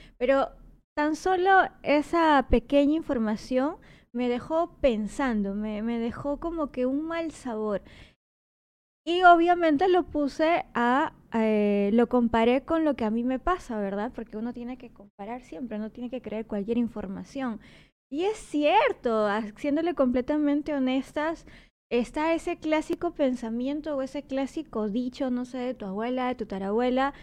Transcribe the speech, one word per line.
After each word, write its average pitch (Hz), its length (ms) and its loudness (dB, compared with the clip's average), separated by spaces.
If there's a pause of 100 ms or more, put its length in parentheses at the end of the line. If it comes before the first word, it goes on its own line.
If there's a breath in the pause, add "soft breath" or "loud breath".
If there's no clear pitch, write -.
(160 loud breath)
pero 269 340 2 (440)
tan 302 220 0
solo 370 340 2 (320)
esa 302 680 4
pequeña 285 440 4
información 262 840 -2 (360 loud breath)
me 247 160 -2
dejó 320 520 -2
pensando, 214 760 0
me, 214 280 -6
me 233 160 -4
dejó 247 400 -4
como 330 320 -4
que 254 160 -2
un 277 160 -2
mal 330 300 -6
sabor. 214 500 -4 (1200 loud breath)
Y 349 200 0
obviamente 349 640 6
lo 359 160 4
puse 311 600 0 (100)
a, 247 380 2 (220)
eh, 208 580 2
lo 233 160 4
comparé 240 540 2
con 320 220 0
lo 294 100 2
que 240 100 -4
a 214 60 0
mí 233 140 -2
me 254 160 -2
pasa, 302 400 -4
¿verdad? 202 340 -4
Porque 214 220 -12
uno 233 160 -6
tiene 240 260 -12
que 233 140 -20
comparar 214 500 -14
siempre, 247 380 -10
no 220 100 -8
tiene 240 180 -12
que 233 140 -8
creer 220 240 -8
cualquier 214 320 -2
información. 214 800 -6 (500 loud breath)
Y 320 180 -2
es 440 100 -2
cierto, 294 920 2
haciéndole 277 680 -2
completamente 285 800 0
honestas, 277 720 -4 (440 loud breath)
está 302 420 0
ese 330 260 -4
clásico 320 540 -2
pensamiento 269 840 -4
o 262 60 -4
ese 269 200 -8
clásico 269 640 -6
dicho, 254 420 -4
no 247 160 -4
sé, 254 120 -12
de 247 160 -6
tu 233 100 -12
abuela, 240 440 -4
de 247 80 -4
tu 208 100 -8
tarabuela, 247 640 0 (100)